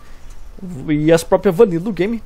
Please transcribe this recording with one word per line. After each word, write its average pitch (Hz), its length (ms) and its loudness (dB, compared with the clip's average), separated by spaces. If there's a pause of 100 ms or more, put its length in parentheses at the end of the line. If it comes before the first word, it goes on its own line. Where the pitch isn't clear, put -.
(880)
E 151 240 2
as 165 100 4
próprias 190 320 2
vanilhas 180 300 4
do 226 80 -2
game 202 340 -2